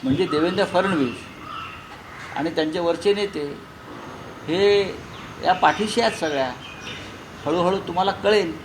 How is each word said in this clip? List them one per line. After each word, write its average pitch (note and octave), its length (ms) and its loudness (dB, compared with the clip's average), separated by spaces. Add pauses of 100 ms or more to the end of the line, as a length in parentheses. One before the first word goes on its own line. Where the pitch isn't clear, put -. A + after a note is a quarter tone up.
म्हणजे D3 220 2
देवेंद्र F3 400 2
फडणवीस F3 500 2 (1200)
आणि D#3+ 140 0
त्यांचे D#3+ 300 0
वरचे E3+ 340 4
नेते F3 440 -2 (920)
हे G3 420 6 (540)
या F3+ 100 6
पाठीशी G#3 480 4
आहेत A3 100 4
सगळ्या. C#3 400 0 (920)
हळूहळू F3 320 2
तुम्हाला F#3+ 340 0
कळेल. F#3+ 540 2